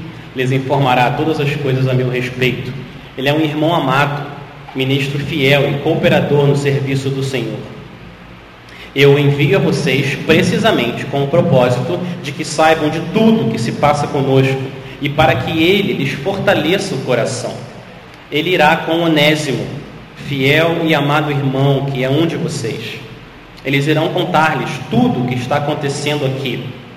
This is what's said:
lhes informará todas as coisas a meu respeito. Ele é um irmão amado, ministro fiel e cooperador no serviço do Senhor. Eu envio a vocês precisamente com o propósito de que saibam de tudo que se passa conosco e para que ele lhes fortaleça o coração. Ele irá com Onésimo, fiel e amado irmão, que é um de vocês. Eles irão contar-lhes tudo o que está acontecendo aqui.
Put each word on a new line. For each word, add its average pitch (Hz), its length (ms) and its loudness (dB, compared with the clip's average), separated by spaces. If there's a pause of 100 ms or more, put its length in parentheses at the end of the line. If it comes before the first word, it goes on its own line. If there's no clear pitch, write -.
(360)
lhes 131 160 0
informará 131 580 2
todas 151 300 -2
as 143 160 -2
coisas 131 320 0
a 127 40 0
meu 127 160 0
respeito. 123 640 -2 (460)
Ele 135 100 -2
é 147 60 2
um 156 60 0
irmão 156 340 0
amado, 143 540 0 (480)
ministro 135 420 0
fiel 139 540 2
e - 60 -2
cooperador 147 680 2
no 135 80 4
serviço 135 560 0
do 135 140 -2
Senhor. 110 340 -4 (1400)
Eu 139 240 6
envio 147 380 2
a - 40 2
vocês 135 540 0
precisamente 165 920 2
com 143 180 -2
o - 20 0
propósito 131 720 2 (240)
de 143 80 -8
que 156 140 -6
saibam 156 460 2
de 156 100 -4 (120)
tudo 226 380 4
que - 80 -2
se - 140 -2
passa 147 340 0
conosco 135 560 2 (400)
e 143 60 -2
para 156 260 2
que 165 260 -2
ele 180 340 2
lhes - 180 -2
fortaleça 190 840 0
o - 40 -4
coração. 117 540 -2 (800)
Ele 151 200 0
irá 160 260 4
com 165 240 0
Onésimo, 151 840 0 (460)
fiel 156 580 2
e 160 80 2
amado 147 360 0
irmão, 135 540 0
que 127 180 -4
é 131 60 0
um 156 180 2
de 165 100 -2
vocês. - 640 -6 (640)
Eles 139 240 0
irão 156 220 2
contar-lhes 156 640 0 (200)
tudo 247 320 2
o 127 40 -2
que 123 80 -2
está 143 220 -2
acontecendo 143 680 -2
aqui. 127 400 -4 (320)